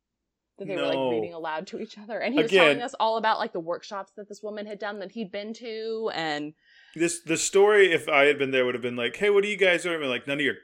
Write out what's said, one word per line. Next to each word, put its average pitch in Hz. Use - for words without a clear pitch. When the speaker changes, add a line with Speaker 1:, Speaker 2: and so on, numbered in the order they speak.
Speaker 1:
that 196
they 190
were, 147
like, 143
Speaker 2:
No. 131
Speaker 1:
reading 170
aloud 160
to -
each 214
other. 208
And 220
he 294
was -
Speaker 2:
Again. 185
Speaker 1:
telling 143
us 254
all 220
about, 220
like, 226
the 185
workshops 185
that 202
this 208
woman 208
had 208
done 208
that 190
he'd 220
been 208
to, 220
and 151
Speaker 2:
This, 165
the 160
story, 196
if -
I 143
had 143
been 135
there, 127
would 123
have 113
been 123
like, 120
"Hey, 202
what 202
are 208
you 208
guys 175
doing?" 170
I'd 156
be 143
like, 123
"None 139
of 143
your 113